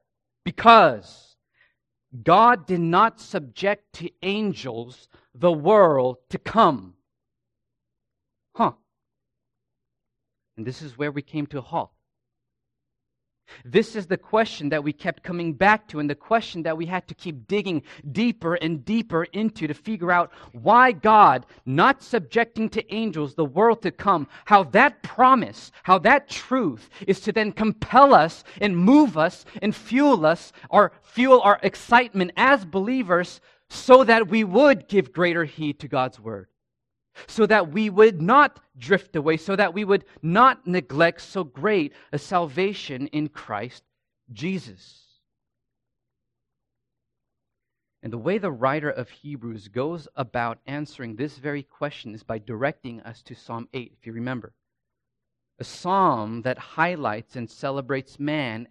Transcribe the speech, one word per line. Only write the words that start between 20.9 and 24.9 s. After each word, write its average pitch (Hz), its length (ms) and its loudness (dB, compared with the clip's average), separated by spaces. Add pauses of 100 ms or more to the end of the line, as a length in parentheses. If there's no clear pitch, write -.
God, 180 520 4 (180)
not 190 380 2
subjecting 220 680 -4
to 214 240 -8
angels 160 420 -6
the 160 100 -2
world 208 380 0
to 170 80 -4
come, 175 360 -2 (180)
how 202 180 6
that 208 400 0